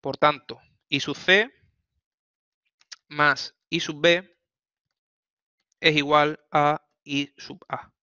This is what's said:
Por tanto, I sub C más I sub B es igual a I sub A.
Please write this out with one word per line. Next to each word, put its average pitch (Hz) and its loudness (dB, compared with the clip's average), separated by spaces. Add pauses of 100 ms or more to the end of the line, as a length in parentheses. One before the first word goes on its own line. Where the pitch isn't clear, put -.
Por 135 -8
tanto, 147 0 (300)
I 139 -2
sub 143 -6
C 208 2 (1500)
más 147 -2 (140)
I 165 -4
sub 151 -8
B 170 0 (1400)
es 151 0
igual 147 2 (120)
a 147 0 (220)
I 143 -6
sub - -18
A. - -12